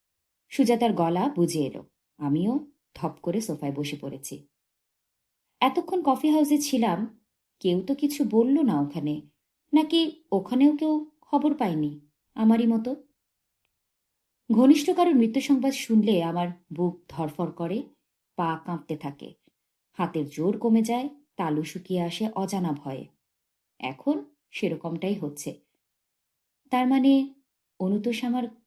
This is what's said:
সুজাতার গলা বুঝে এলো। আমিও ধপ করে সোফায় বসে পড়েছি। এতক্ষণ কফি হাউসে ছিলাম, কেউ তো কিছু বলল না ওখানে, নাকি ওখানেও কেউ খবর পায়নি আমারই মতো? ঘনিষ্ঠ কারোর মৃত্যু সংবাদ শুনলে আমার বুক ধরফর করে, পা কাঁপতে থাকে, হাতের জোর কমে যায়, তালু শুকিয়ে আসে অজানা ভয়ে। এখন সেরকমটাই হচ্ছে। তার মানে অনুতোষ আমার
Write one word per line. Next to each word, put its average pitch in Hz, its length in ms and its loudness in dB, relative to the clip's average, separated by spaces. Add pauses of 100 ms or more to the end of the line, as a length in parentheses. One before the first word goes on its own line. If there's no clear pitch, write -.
(500)
সুজাতার 233 440 2
গলা 175 360 0
বুঝে 170 300 -2
এলো। - 260 -8 (320)
আমিও 180 500 -2 (280)
ধপ 156 260 -8
করে 180 200 -4
সোফায় 147 300 -6
বসে 143 300 -8
পড়েছি। - 460 -14 (1120)
এতক্ষণ 330 460 0
কফি 285 240 2
হাউসে 302 280 4
ছিলাম, 220 640 -2 (400)
কেউ 185 220 0
তো 277 140 -4
কিছু 285 340 -2
বলল 254 320 4
না 175 200 2
ওখানে, 147 400 -4 (520)
নাকি 311 580 2
ওখানেও 254 460 6
কেউ 302 340 0 (100)
খবর 294 340 0
পায়নি 156 440 0 (360)
আমারই 226 320 4
মতো? 226 280 0 (1600)
ঘনিষ্ঠ 262 380 6
কারোর 349 260 4
মৃত্যু 226 260 2
সংবাদ 269 320 2
শুনলে 208 500 2
আমার 175 240 -2 (260)
বুক 175 340 -4
ধরফর 160 440 -6
করে, 180 320 -6 (520)
পা 165 300 -4
কাঁপতে 165 320 -8
থাকে, 143 360 -14 (580)
হাতের 165 380 -6
জোর 185 280 -4
কমে 226 240 2
যায়, 240 280 -4 (260)
তালু 156 280 -4
শুকিয়ে 180 380 -6
আসে 175 340 -4
অজানা 190 360 -4
ভয়ে। 135 340 -10 (720)
এখন 269 460 -6 (260)
সেরকমটাই 170 640 -6
হচ্ছে। - 480 -10 (1080)
তার 254 180 2
মানে 269 460 4 (460)
অনুতোষ 208 440 -2
আমার 247 200 -2 (240)